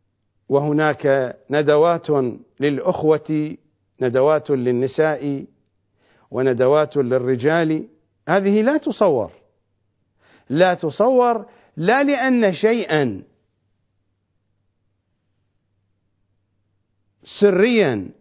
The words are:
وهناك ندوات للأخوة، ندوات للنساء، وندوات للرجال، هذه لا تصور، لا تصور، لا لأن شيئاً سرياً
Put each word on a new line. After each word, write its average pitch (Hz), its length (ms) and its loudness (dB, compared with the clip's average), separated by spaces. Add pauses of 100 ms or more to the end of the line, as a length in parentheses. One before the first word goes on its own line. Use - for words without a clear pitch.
(480)
وهناك 143 880 0 (140)
ندوات 151 560 2 (540)
للأخوة، 151 960 -2 (440)
ندوات 135 500 0
للنساء، 135 960 -2 (840)
وندوات 131 680 0
للرجال، 131 920 -2 (400)
هذه 202 340 2
لا 269 140 0
تصور، 175 560 -2 (1160)
لا 175 260 2
تصور، 233 720 0 (300)
لا 214 260 2
لأن 254 520 2
شيئاً 156 680 0 (4000)
سرياً 196 680 2 (100)